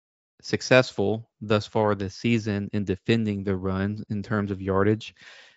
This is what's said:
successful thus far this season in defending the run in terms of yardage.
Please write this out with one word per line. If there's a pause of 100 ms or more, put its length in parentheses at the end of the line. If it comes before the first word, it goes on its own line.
(420)
successful (100)
thus
far
this
season
in
defending
the
run
in
terms
of
yardage. (420)